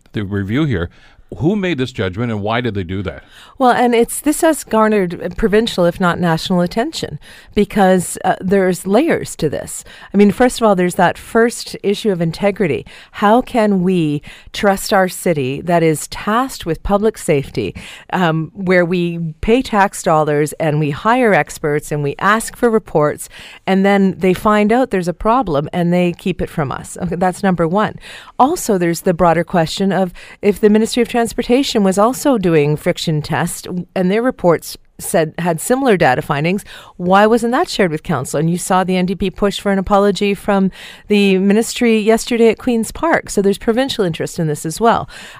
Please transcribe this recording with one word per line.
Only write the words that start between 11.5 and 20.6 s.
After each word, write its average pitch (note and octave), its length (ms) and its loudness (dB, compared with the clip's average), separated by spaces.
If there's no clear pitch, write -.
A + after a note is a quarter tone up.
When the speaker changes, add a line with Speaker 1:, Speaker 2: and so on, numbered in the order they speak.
Speaker 2:
issue G3+ 280 -2
of E3+ 100 -4
integrity. F3 640 -2
How A3 300 4
can G#3+ 420 0
we D#3+ 380 0
trust G3 400 0
our F#3+ 160 4
city C#3+ 500 -2
that E3 240 2
is D#3 240 2
tasked B3 580 -4
with D#3+ 160 -4
public G3+ 360 0
safety, C#3 580 -2
um, D#3+ 400 0
where F3+ 320 2
we E3+ 560 -2
pay A#3+ 200 2
tax G3+ 420 0
dollars D3+ 500 2
and D3+ 260 0